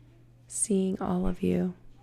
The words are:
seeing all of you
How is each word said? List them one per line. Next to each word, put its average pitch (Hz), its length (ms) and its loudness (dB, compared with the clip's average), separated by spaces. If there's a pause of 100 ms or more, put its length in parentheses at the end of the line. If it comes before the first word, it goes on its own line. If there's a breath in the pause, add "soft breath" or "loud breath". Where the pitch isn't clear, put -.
(480)
seeing 190 540 -2
all 185 240 0
of 180 160 0
you 180 320 2 (300)